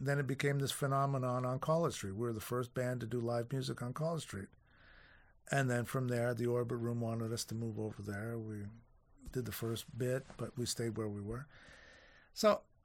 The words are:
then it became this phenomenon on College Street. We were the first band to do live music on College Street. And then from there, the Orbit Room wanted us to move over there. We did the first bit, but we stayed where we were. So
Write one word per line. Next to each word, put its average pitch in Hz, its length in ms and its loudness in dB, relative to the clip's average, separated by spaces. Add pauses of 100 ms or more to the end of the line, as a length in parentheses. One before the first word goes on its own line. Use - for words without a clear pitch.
then 139 180 2
it 135 80 0
became 139 320 2
this 135 140 0
phenomenon 135 720 2
on 160 140 0
College 160 340 4
Street. 98 220 -6
We 117 120 0
were 117 60 0
the 107 80 -2
first 123 320 -2
band 123 260 0
to 117 80 -4
do 120 140 0
live 120 320 0
music 131 280 -2
on 127 120 -4
College 160 300 -2
Street. - 260 -8 (1000)
And 135 220 4
then 120 140 2
from 127 240 0
there, 120 240 4
the 120 140 2
Orbit 120 300 2
Room 117 220 0
wanted 113 320 0
us 117 140 -2
to 113 100 -6
move 113 240 -2
over 107 220 -4
there. 104 360 -4
We 110 260 -6 (680)
did 123 140 -2
the 104 80 -4
first 113 320 -2 (120)
bit, 127 280 0 (100)
but 117 220 -6
we 120 80 0
stayed 113 320 -2
where 110 100 -2
we 101 140 -4
were. 117 260 -6 (840)
So - 260 6 (260)